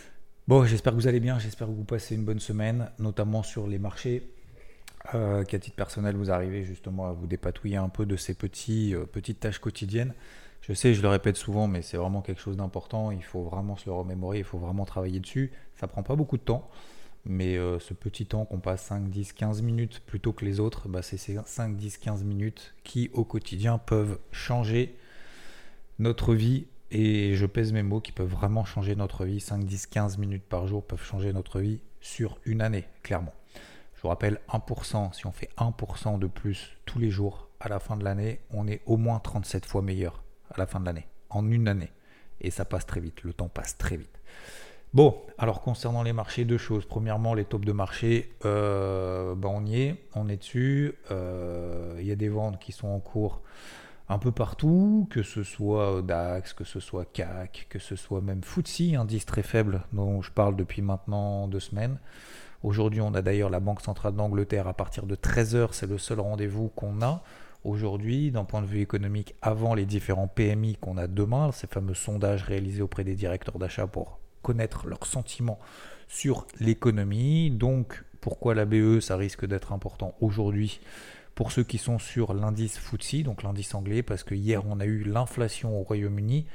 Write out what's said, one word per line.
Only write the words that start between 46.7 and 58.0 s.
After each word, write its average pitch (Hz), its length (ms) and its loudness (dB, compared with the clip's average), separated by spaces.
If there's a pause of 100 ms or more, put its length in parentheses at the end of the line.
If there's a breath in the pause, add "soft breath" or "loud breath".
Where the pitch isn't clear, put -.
Premièrement, 110 480 0
les 104 120 2
taupes 101 200 -2
de 107 60 2
marché, 113 600 2 (140)
euh, 95 880 0
bah, 95 180 -2
on 104 140 -2
y 113 160 2
est, 147 140 0 (180)
on 107 160 0
est 101 80 -2
dessus. 139 560 2 (160)
Euh, 87 880 -4
il 92 60 -4
y 101 60 0
a 104 40 0
des 104 140 0
ventes 104 300 -2
qui - 120 -12
sont - 180 -6
en 101 100 0
cours - 420 0 (680 loud breath)
un 98 120 2
peu 123 120 4
partout, 185 800 6
que 110 140 0
ce - 180 -4
soit, 101 540 2
euh, 92 80 2
dax, 90 500 0
que - 100 -8
ce - 160 -8
soit 90 260 -6
cac, 90 640 -6
que 98 100 -6
ce - 160 -8
soit 95 260 -2